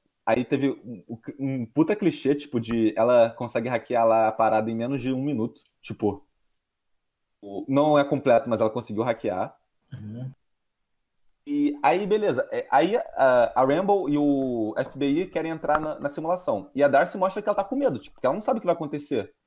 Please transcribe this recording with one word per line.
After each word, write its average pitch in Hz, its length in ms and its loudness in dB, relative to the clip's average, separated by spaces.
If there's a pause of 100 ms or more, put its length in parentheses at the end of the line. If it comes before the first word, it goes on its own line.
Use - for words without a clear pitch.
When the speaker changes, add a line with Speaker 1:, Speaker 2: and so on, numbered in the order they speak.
(260)
Speaker 1:
aí 117 180 2
teve 135 280 0
um, 110 360 -14
um, 117 120 -12 (200)
um 135 280 -4
puta 160 280 0
clichê, 151 380 0
tipo, 143 260 -4
de 113 380 0
ela 117 320 6
consegue 120 400 -6
hackear 117 380 0
lá 110 200 4
a 110 40 0
parada 110 400 0
em 113 40 -4
menos 123 280 -4
de 131 100 -2
um 131 80 -4
minuto. 135 400 -4 (200)
Tipo, 104 440 -4 (1160)
o, 101 280 -10
não 147 280 4
é 143 60 6
completo, 127 460 2
mas 110 100 0
ela 110 100 2
conseguiu 113 340 -4
hackear. 110 520 -4 (380)
Speaker 2:
Uhum. 117 360 -12 (1160)
Speaker 1:
E 147 360 0
aí, 180 240 2
beleza. 196 460 0
É, 120 180 -4
aí 170 280 4
a, 123 580 4
a 131 80 4
Rambo 175 460 2
e 147 80 0
o 131 600 0
F 135 200 -6
B 135 100 0
I 165 200 0
querem 160 240 -4
entrar 156 280 -2
na, 156 200 -8
na 143 100 -6
simulação. 160 680 -4
E 139 80 2
a 143 60 8
Darcy 147 280 2
mostra 190 240 -2
que 208 60 -12
ela 202 80 0
tá 202 80 0
com 247 120 -8
medo, 247 240 -2
tipo, - 160 -20
porque - 120 -6
ela 131 60 2
não - 80 -8
sabe 269 160 -2
o - 40 -10
que - 40 -10
vai 165 100 2
acontecer. 147 580 -6 (140)